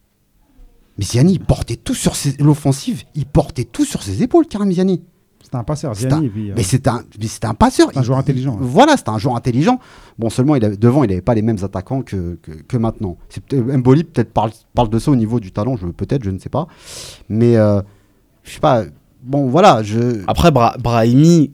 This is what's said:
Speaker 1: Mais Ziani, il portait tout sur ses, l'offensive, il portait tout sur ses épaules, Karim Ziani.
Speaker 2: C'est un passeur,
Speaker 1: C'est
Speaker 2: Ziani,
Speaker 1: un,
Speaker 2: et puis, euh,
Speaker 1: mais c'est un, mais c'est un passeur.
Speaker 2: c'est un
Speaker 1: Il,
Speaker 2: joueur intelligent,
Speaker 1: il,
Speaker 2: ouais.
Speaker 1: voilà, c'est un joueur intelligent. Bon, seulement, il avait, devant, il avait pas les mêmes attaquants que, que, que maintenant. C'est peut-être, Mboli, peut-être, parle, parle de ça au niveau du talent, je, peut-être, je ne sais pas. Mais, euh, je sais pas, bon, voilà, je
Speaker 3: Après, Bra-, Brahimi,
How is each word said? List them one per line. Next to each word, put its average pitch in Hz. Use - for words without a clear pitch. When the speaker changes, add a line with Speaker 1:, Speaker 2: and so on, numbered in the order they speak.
Speaker 1:
Mais 101
Ziani, 143
il 156
portait -
tout -
sur -
ses, 139
l'offensive, 147
il 143
portait -
tout -
sur -
ses 98
épaules, 302
Karim 202
Ziani. 185
Speaker 2:
C'est -
un 120
passeur, 143
Speaker 1:
C'est 123
Speaker 2:
Ziani, 139
Speaker 1:
un, 160
Speaker 2:
et 131
puis, 104
euh, -
Speaker 1:
mais 113
c'est 127
un, -
mais 110
c'est -
un 110
passeur. 262
Speaker 2:
c'est 139
un -
Speaker 1:
Il, 123
Speaker 2:
joueur 131
intelligent, 135
Speaker 1:
il, 139
Speaker 2:
ouais. 123
Speaker 1:
voilà, 262
c'est -
un 110
joueur 120
intelligent. 151
Bon, 113
seulement, 135
il 110
avait, 104
devant, 120
il 107
avait 92
pas 120
les 104
mêmes 110
attaquants 98
que, 87
que, -
que 78
maintenant. 110
C'est -
peut-être, 139
Mboli, 131
peut-être, -
parle, 110
parle 120
de 113
ça 131
au 143
niveau 117
du 92
talent, 117
je, 90
peut-être, 90
je 98
ne 95
sais -
pas. 156
Mais, 117
euh, 104
je -
sais -
pas, 127
bon, 139
voilà, 139
je 113
Speaker 3:
Après, 170
Bra-, 120
Brahimi, 123